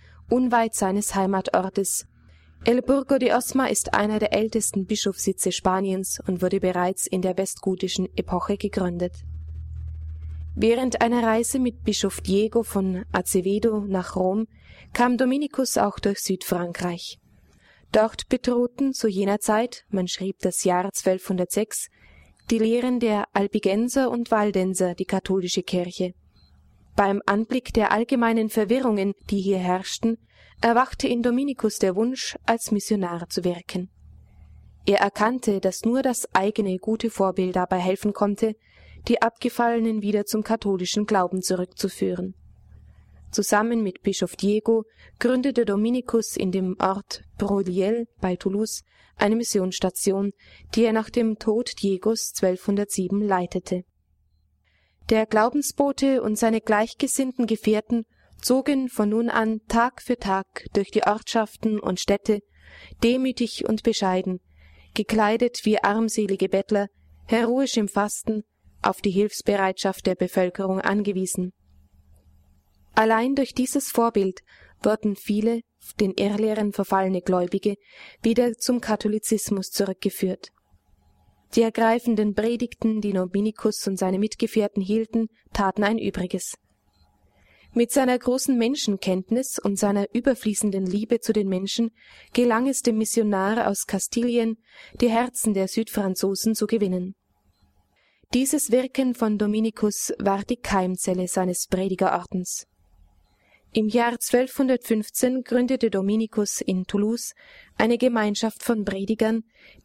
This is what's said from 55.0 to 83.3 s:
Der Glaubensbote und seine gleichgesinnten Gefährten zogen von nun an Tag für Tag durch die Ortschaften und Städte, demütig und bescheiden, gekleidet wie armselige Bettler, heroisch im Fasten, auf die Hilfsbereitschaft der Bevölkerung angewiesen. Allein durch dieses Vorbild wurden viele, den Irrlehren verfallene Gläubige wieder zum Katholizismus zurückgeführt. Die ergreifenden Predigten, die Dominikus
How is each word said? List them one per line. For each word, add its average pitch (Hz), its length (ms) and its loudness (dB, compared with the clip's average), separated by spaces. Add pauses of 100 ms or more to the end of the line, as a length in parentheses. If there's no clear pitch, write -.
Der 220 180 4
Glaubensbote 269 960 2
und 214 140 0
seine 226 220 2
gleichgesinnten 240 880 0
Gefährten 220 600 0 (360)
zogen 262 480 2
von 214 200 0
nun 233 200 0
an 220 380 0
Tag 233 340 0
für 247 160 -2
Tag - 560 -4
durch 202 160 0
die - 140 0
Ortschaften 214 760 0
und 185 200 -2
Städte, 208 400 0 (640)
demütig 247 640 0
und 220 160 0
bescheiden, 185 560 0 (560)
gekleidet 220 680 2
wie 214 200 2
armselige 208 640 0
Bettler, 202 380 0 (400)
heroisch 240 500 2
im 208 100 2
Fasten, 208 560 -2 (380)
auf 196 200 0
die 202 100 0
Hilfsbereitschaft 196 960 0
der 180 80 0
Bevölkerung 185 640 0
angewiesen. 190 720 -2 (1400)
Allein 226 400 4
durch 269 180 0
dieses - 380 -2
Vorbild 208 480 0 (420)
wurden 208 340 0
viele, 220 460 -2 (380)
den 190 140 2
Irrlehren 208 600 0
verfallene 190 480 0
Gläubige 185 540 0 (460)
wieder 233 320 2
zum 247 280 -2
Katholizismus 208 880 -2
zurückgeführt. 190 800 -2 (1080)
Die 233 60 6
ergreifenden 226 760 2
Predigten, 226 640 -2
die 202 120 0
Dominikus 202 720 -2